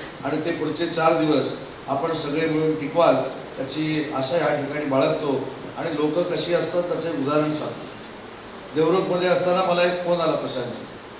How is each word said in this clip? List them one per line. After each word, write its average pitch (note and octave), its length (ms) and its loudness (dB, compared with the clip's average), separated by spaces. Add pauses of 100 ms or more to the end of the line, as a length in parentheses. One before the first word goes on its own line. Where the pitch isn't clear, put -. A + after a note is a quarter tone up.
(240)
आणि D3+ 220 -2
ते E3+ 60 0
पुढचे D#3 360 -2
चार E3 260 4
दिवस D3+ 400 2 (340)
आपण D#3+ 260 0
सगळे D3+ 320 -2
मिळून D#3 300 2
टिकवाल C#3+ 400 4 (440)
याची D3+ 560 -2
आशा C3+ 200 0
या D3+ 260 2
ठिकाणी C#3+ 240 -4
बाळगतो. C#3 540 2 (380)
आणि D3 180 -4
लोक D3+ 320 2
कशी E3+ 260 0
असतात E3+ 300 0
त्याचं E3+ 260 -2
एक D3+ 60 -4
उदाहरण D3+ 380 2
सांगतो. - 320 -6 (880)
देवरुखमध्ये F3 540 4
असताना F3+ 340 4
मला F3 200 4
एक F3 220 2
फोन E3+ 160 2
आला D#3 100 2
प्रशांतचा B2 520 -4 (360)